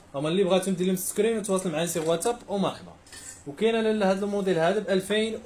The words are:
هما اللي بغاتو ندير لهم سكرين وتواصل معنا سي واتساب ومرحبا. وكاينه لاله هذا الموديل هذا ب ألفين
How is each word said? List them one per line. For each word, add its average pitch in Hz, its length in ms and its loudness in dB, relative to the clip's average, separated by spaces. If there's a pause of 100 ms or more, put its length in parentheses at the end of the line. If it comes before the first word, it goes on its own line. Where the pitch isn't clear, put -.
(140)
هما 147 140 -2
اللي 190 160 2
بغاتو 185 260 2
ندير 180 160 0
لهم 190 100 2
سكرين 214 420 0
وتواصل 190 320 -2
معنا 160 160 -2
سي 170 140 -4
واتساب 165 360 0 (120)
ومرحبا. 175 440 -2 (540)
وكاينه 220 340 0
لاله 214 300 2
هذا 196 140 0
الموديل 196 340 0
هذا 175 200 4
ب 202 120 -4
ألفين 214 560 0